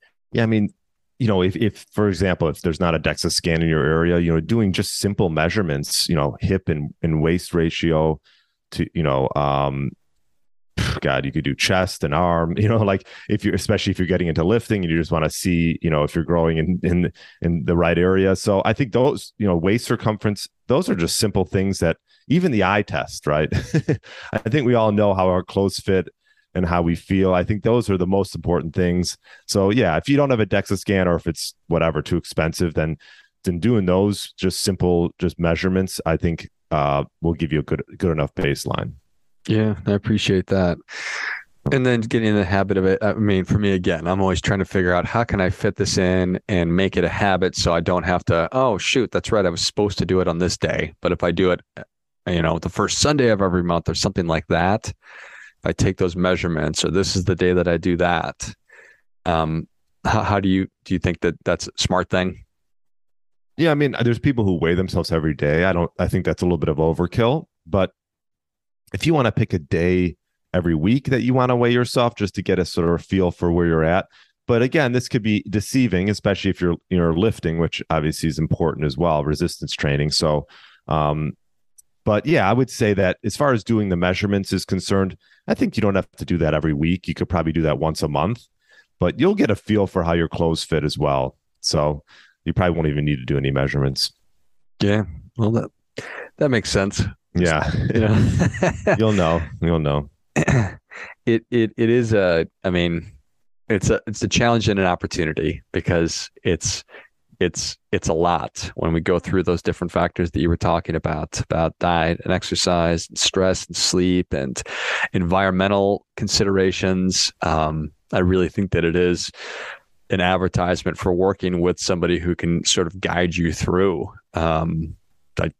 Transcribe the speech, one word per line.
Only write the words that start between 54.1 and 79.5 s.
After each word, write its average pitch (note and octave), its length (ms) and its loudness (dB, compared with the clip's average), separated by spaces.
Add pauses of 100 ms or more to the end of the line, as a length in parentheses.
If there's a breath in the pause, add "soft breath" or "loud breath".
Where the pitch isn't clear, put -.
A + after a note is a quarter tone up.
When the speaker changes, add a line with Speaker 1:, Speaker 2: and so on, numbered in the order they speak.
Speaker 2:
like D#2+ 200 0
that, F2+ 420 0
if - 760 -10
I E2 60 2
take - 260 0
those F2+ 180 0
measurements, F2 680 0
or D2+ 60 -2
this F#2 240 0
is F2+ 100 0
the F#2+ 100 0
day F2+ 180 2
that F2+ 140 2
I E2+ 100 2
do E2+ 200 0
that, F2 560 -2 (720 loud breath)
um, D#2+ 420 -2 (380)
how, G#2+ 160 0
how G2+ 180 0
do G2 80 0
you, F#2+ 200 2 (180)
do - 80 -4
you F2+ 60 0
think F2 220 -2
that F2 220 0
that's - 240 -2
a - 80 -16
smart F2+ 340 0
thing? F#2 360 -2 (1120)
Speaker 1:
Yeah, D#3+ 140 2
I D3 40 2
mean, C#3+ 280 2
there's A#2 160 2
people A#2 260 2
who F#2 140 2
weigh E2 160 2
themselves F2+ 360 -2
every D#2+ 220 0
day. D2+ 320 2
I F#2+ 80 2
don't, E2+ 240 0
I F2+ 100 0
think F#2 180 0
that's D#2+ 160 -2
a F2+ 40 0
little F2 120 2
bit D2+ 120 -2
of C#2+ 80 -2
overkill, F2 720 0 (180)
but F#2 280 0 (1000)
if G2+ 120 -6
you E3 80 2
wanna B2 180 2
pick - 220 0
a F2+ 60 0
day F2 560 0 (380)
every F2 200 0
week G#2+ 360 0
that B2+ 120 0
you B2 120 0
wanna B2+ 220 2
weigh A#2+ 160 2
yourself A#2+ 440 0
just G2+ 200 -4
to F#2+ 60 -4
get F2+ 160 0
a F2 80 0
sort E2+ 240 0
of E2 160 0
feel F#2+ 240 2
for E2+ 220 -2
where E2+ 160 2
you're D#2+ 160 2
at. F2 240 2 (400 soft breath)
But A#2 160 2
again, C3 300 2
this B2 140 -2
could A2+ 140 -2
be G#2+ 260 0
deceiving, G2+ 640 0
especially G2+ 400 0
if F#2 100 -2
you're, F2 180 0 (120)
you're E2+ 240 2
lifting, E2+ 460 0
which - 320 -2
obviously D#2 380 0
is C#2 100 -4
important D2+ 480 0
as C2+ 100 -6
well, D#2 260 0
resistance D#2 500 -4